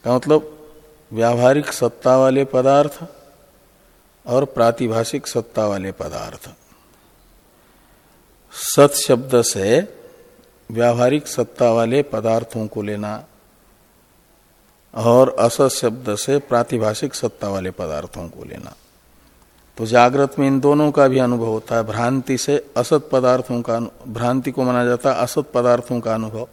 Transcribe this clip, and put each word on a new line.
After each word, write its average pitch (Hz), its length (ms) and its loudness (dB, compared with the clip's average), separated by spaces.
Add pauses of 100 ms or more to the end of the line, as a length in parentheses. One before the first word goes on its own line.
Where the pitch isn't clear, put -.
का 123 120 2
मतलब 151 540 0 (420)
व्यावहारिक 120 540 2
सत्ता - 500 0
वाले 135 280 2
पदार्थ 139 600 2 (1200)
और 127 180 2
प्रातिभाषिक 117 800 -2
सत्ता 110 400 -4
वाले 98 260 -4
पदार्थ। 80 580 -12 (2000)
सत - 400 4
शब्द 131 500 2
से 113 560 0 (720)
व्यावहारिक 120 560 2
सत्ता - 440 0
वाले 117 320 2
पदार्थों 113 640 -4
को 107 160 -8
लेना 104 420 -8 (1700)
और 117 440 4
असत 117 300 2
शब्द 120 480 -4
से 135 220 -2
प्रातिभाषिक 117 760 -2
सत्ता - 340 -6
वाले 95 220 -6
पदार्थों 82 580 -10
को - 160 -18
लेना। - 300 -18 (1040)
तो 113 100 -6
जागृत 127 520 4
में 139 80 2
इन 135 140 2
दोनों 147 320 2
का 143 160 4
भी 131 100 2
अनुभव 120 280 0
होता 113 300 -4
है। 113 60 0
भ्रांति 120 560 -4
से - 380 -4
असत 139 360 0
पदार्थों 127 500 0
का 117 140 -4
अनु-, 117 320 -10
भ्रांति 120 420 -4
को 131 120 -4
माना 123 220 0
जाता 123 280 0
है 107 80 -2
असत 123 340 -4
पदार्थों 120 460 0
का 110 140 -4
अनुभव। 110 380 -8